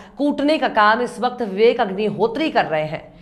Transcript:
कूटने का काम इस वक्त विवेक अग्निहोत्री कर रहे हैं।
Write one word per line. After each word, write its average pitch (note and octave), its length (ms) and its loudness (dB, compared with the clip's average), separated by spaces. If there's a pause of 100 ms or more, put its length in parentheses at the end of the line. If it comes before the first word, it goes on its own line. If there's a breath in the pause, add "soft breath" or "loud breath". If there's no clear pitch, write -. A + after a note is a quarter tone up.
(180 loud breath)
कूटने C#4+ 400 0
का B3 120 0
काम A3 300 4
इस A#3+ 200 -6
वक्त B3 220 -4
विवेक A3+ 380 2
अग्निहोत्री G#3+ 680 -2
कर A3+ 140 2
रहे D#3 200 -2
हैं। - 380 -10